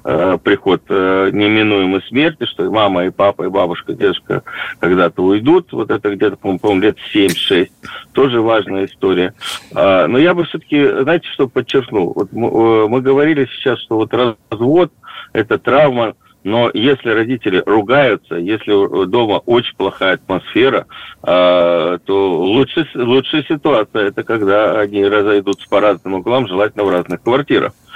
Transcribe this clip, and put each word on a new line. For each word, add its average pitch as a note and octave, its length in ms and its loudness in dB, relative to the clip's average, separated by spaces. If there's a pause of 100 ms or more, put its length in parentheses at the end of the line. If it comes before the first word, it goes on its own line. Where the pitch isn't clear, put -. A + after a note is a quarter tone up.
э, E2+ 360 0
приход, F#2+ 480 0
э, F#2+ 440 0
неминуемой G#2 760 2
смерти, D3 380 -2
что - 200 -6
и F#2 40 -4
мама, G2 360 0
и F#2 60 -2
папа, G2 320 0
и F#2+ 60 -4
бабушка, F#2 420 -4
и - 40 -10
дедушка - 460 -2 (380)
когда-то F2+ 440 0
уйдут, A#2 500 2
вот A#2 180 -4
это G#2 240 -2
где-то, G2 220 -2
по-моему, F#2+ 220 -4
по-моему, G2+ 240 0
лет G#2 140 2 (160)
семь-шесть, F#2+ 600 0 (400)
тоже B2 280 2
важная G2 440 0
история. F#2+ 480 -2 (420)
А, F2+ 320 4
но A#2 100 0
я F3 160 4
бы F3 120 -2
все-таки, D3+ 380 -2 (200)
знаете, E3 300 0
что C3+ 160 0
подчеркнул? A#2 680 -2
Вот F#2+ 160 -4
мы, A#2 160 -4
э, A2+ 400 4
мы B2 140 0
говорили C#3 460 2 (100)
сейчас, B2 240 -2
что A2 160 -4
вот G#2+ 160 -2
развод — B2 800 0 (400)
это G#2+ 260 -2
травма, B2 560 0 (320)
но A#2 280 0
если B2+ 340 0
родители A2+ 560 0
ругаются, G#2+ 680 0
если G#2 360 -4
у-, G2 360 2
дома G#2+ 400 0
очень A#2+ 280 0
плохая F#2+ 380 -2
атмосфера, G#2+ 720 -2 (380)
а, F2 840 2
то G2 340 0
лучше C3 540 0
с-, - 20 -16
лучшая C3+ 540 0
ситуация — B2+ 600 -2
это A2+ 120 -6
когда G#2+ 580 0
они G2+ 260 0
разойдутся G2+ 640 0
по - 140 0
разным G2 320 0
углам, A#2 340 -2
желательно G#2 360 -2
в G2 80 2
разных F2+ 320 -2
квартирах. A#2+ 500 0 (220)